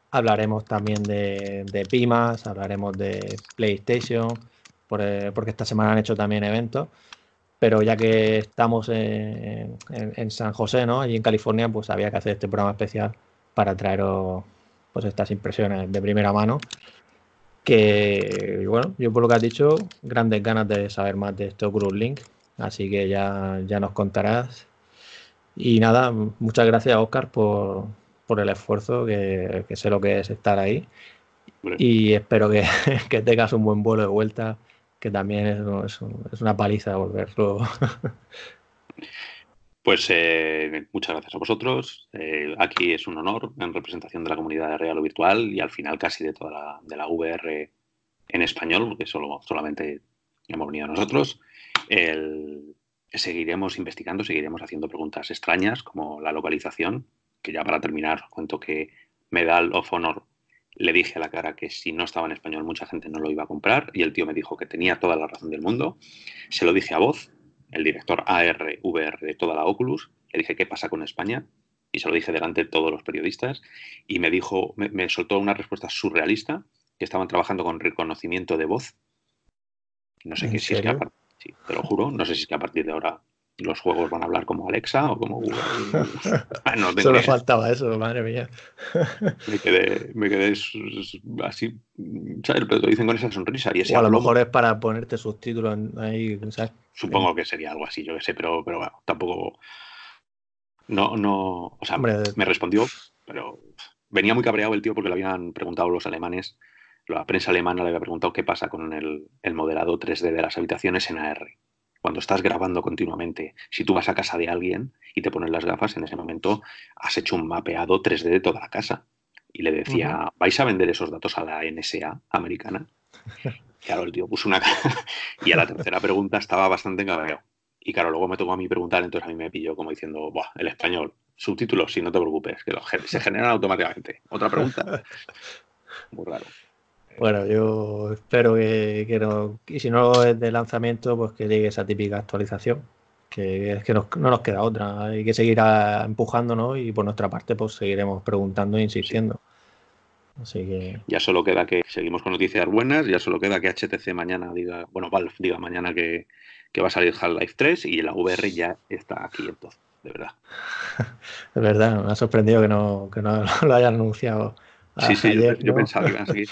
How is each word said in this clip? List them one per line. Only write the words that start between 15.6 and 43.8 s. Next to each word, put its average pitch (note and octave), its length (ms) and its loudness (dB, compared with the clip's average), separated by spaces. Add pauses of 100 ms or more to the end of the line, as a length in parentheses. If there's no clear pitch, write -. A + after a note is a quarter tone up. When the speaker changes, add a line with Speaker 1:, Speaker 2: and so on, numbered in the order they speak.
Speaker 1:
de G2 120 0
primera G2+ 320 4
mano. G#2+ 240 4 (1040)
Que, G2+ 1000 4
y F#2+ 40 -2
bueno, A#2+ 320 2
yo A#2 160 0
por A#2+ 80 4
lo A#2 80 6
que A#2+ 60 8
has A2 60 6
dicho, C#3+ 340 4 (260)
grandes A2+ 420 2
ganas A2 240 2
de G2+ 220 0
saber G2 260 -2
más G2 220 -4
de G2+ 80 -4
este G2 200 -4
Oculus G2+ 280 2
Link. A#2+ 260 -2 (380)
Así G2+ 320 -4
que G2+ 180 0
ya, G2 580 0
ya G2+ 140 0
nos G2+ 120 -2
contarás. G#2+ 760 0 (880)
Y A#2 240 4
nada, A#2+ 320 6
muchas A2 540 2
gracias, A2+ 300 6
Óscar, A2+ 340 2
por, G2+ 560 0 (400)
por A2 140 2
el G2+ 100 2
esfuerzo, G#2+ 560 0
que, G2 600 0
que - 80 -6
sé G#2+ 160 0
lo G2 100 4
que G2+ 160 4
es G2 140 -2
estar G2+ 260 2
ahí. G#2 300 0 (720)
Speaker 2:
Hombre. F2+ 160 -4
Speaker 1:
Y A2 360 6
espero G#2 360 4
que, G#2+ 140 6 (240)
<laughs> C3+ 200 2
que A2+ 140 2
tengas A2+ 320 4
un A2 100 4
buen G#2+ 200 4
vuelo A2 180 4
de G2+ 60 2
vuelta, A2 500 0 (420)
que A2 120 -4
también G2+ 340 0
es, G#2 140 0
es G#2 420 -4
un, A2 220 -10 (100)
es A2 80 -8
una G#2+ 160 2
paliza G#2 380 0
volverlo. G2+ 640 -2
<laughs> A#2 80 -2 (2250)
Speaker 2:
Pues, F#2+ 260 4
eh, D#2 840 2
muchas - 220 -4
gracias - 200 -10
a - 20 -8
vosotros. A#2+ 760 -4
Eh, D#2 440 -4
aquí F2 360 2
es D#2 120 -4
un E2 120 -8
honor G2 420 -4
en E2+ 140 -6
representación E2 500 -8